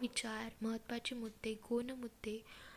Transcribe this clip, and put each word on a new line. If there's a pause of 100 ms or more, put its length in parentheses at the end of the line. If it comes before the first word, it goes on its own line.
विचार, (100)
महत्त्वाचे
मुद्दे,
गौण
मुद्दे (340)